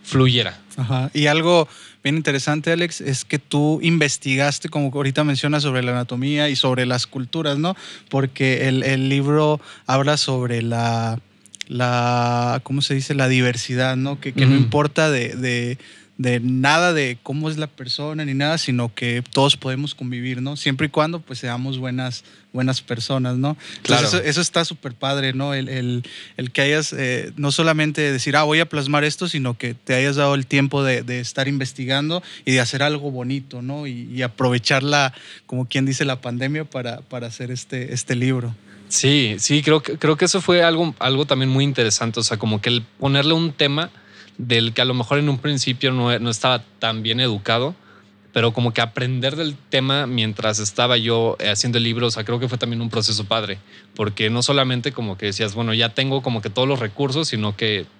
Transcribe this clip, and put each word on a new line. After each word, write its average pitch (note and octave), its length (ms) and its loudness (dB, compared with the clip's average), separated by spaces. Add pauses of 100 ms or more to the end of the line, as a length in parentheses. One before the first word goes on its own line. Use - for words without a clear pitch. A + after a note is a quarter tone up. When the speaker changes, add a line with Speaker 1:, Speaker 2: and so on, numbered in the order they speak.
Speaker 1:
fluyera. B2 540 2 (200)
Speaker 2:
Ajá. C3 360 -2
Y D3 120 2
algo D#3+ 420 4 (360)
bien C#3+ 120 0
interesante, D3+ 560 0
Alex, E3+ 300 -2
es C3+ 240 -4
que D3+ 140 -2
tú D3+ 420 2
investigaste, D3 880 0
como D3 240 -2
ahorita C3+ 320 0
mencionas, D3 380 0
sobre C3 200 0
la B2 80 -2
anatomía B2+ 580 -2
y C3+ 60 0
sobre B2+ 300 2
las B2 220 -2
culturas, C#3+ 500 -4
¿no? E3+ 180 0 (340)
Porque C3+ 600 0
el, C3 140 2
el C3 260 2
libro D3 500 4 (260)
habla C#3 300 4
sobre B2 460 0
la, A#2 580 0 (480)
la, A#2+ 960 0
¿cómo C#3 180 -2
se C#3 120 0
dice? C3+ 220 -2
La C3+ 120 2
diversidad, B2+ 680 2
¿no? C#3 240 -2
Que, C3+ 120 -8
que C3+ 120 4
no B2+ 80 8
Speaker 1:
Ujú. C#3 100 6
Speaker 2:
importa D3 480 2
de, A#2+ 240 0
de, B2 420 -2 (400)
de B2 220 0
nada C#3 540 4
de C3 280 0
cómo D3+ 280 -4
es D3+ 80 -4
la D#3 100 -4
persona D3 580 -8
ni C#3 80 -4
nada, D3 240 2
sino B2 360 0
que A#2+ 300 -2 (100)
todos C#3 240 4
podemos C3+ 360 -6
convivir, B2 480 -6
¿no? C#3+ 160 -6
Siempre C#3+ 300 -2
y - 20 -2
cuando, D#3+ 300 0
pues, C3 200 -14
seamos B2+ 380 -6
buenas, B2+ 460 -6 (300)
buenas B2+ 280 0
personas, B2 560 -2
¿no? C3+ 120 0 (280)
Entonces, - 60 -18
Speaker 1:
Claro. A#2+ 240 4
Speaker 2:
eso, F3 140 2
eso D3 200 0
está E3+ 240 0
súper C#3 300 -10
padre, C3+ 380 -2
¿no? C#3 200 -2
El, C3+ 160 -4
el, B2 340 -2 (340)
el B2 140 -6
que - 100 0
hayas, D3 320 2
eh, B2 440 -4
no C#3+ 140 0
solamente D#3 500 2 (100)
decir, C3+ 240 0
"Ah, D3+ 80 6
voy D3+ 180 4
a E3+ 60 4
plasmar D3 360 0
esto", D3+ 240 -2
sino C3 320 -2
que A#2+ 160 -6
te - 180 -4
hayas C3+ 220 2
dado C#3+ 180 2
el C3+ 140 -2
tiempo C#3 360 2
de, B2+ 200 0
de B2 160 -6
estar C3+ 280 -4
investigando C#3 760 -4 (220)
y C3 80 0
de B2+ 80 4
hacer B2+ 200 -2
algo D3 300 -2
bonito, B2+ 500 -6
¿no? C#3+ 240 -8
Y, A#2+ 260 -10
y B2+ 120 -4
aprovechar B2 580 0
la, C#3+ 320 2 (320)
como B2+ 220 -4
quien C3+ 180 0
dice, C3+ 180 0
la C3 160 -2
pandemia C3 460 -4
para, A#2+ 360 -8
para A#2+ 260 -10
hacer B2 240 -10
este, B2 420 -8
este B2+ 220 -4
libro. B2 400 0 (340)
Speaker 1:
Sí, C#3 480 4
sí, D3 240 2
creo D3+ 220 4
que, - 160 -6
creo D#3 160 4
que F#3 100 2
eso F3+ 160 2
fue F3 220 4
algo, E3 340 2
algo C3+ 280 0
también C3 260 2
muy C3+ 140 4
interesante. A#2 560 0
O - 20 0
sea, A2+ 140 0
como G#2+ 240 0
que - 80 -2
el A#2+ 120 0
ponerle C#3 520 0
un E3 180 0
tema D3 380 0 (480)
del A#2 360 0
que B2+ 80 0
a B2 40 4
lo B2+ 80 0
mejor B2+ 240 0
en D3 120 2
un C3 100 0
principio C3+ 520 -2
no, A#2+ 280 2
no A#2+ 100 -2
estaba B2 340 0 (160)
tan A2 240 -2
bien A2+ 160 -2
educado, A#2+ 560 0 (560)
pero A2+ 220 2
como A#2+ 200 0
que B2 60 -2
aprender B2+ 560 -2
del D3+ 220 -4 (120)
tema C#3 380 0
mientras A2 520 -2
estaba B2 360 0
yo, A2+ 440 2
eh, G#2 100 0
haciendo A#2 300 0
el A#2 40 0
libro, A#2 240 0
o A2+ 40 0
sea, A2 120 -6
creo A#2 160 -2
que C3 80 -2
fue B2+ 120 -4
también A#2 220 -4
un A#2 80 -4
proceso G#2 360 -2
padre, G#2 320 -2 (380)
porque G#2+ 340 0
no A#2+ 120 0
solamente B2+ 520 0
como G#2 240 -6
que G#2+ 80 -8
decías, G2+ 300 -2
"Bueno, A2+ 180 -2
ya A2+ 160 2
tengo C3+ 320 -2
como A#2+ 200 -2
que A2 100 -6
todos B2+ 160 0
los C#3 120 0
recursos", C3 480 -2
sino G#2+ 300 -4
que G#2 300 -2 (120)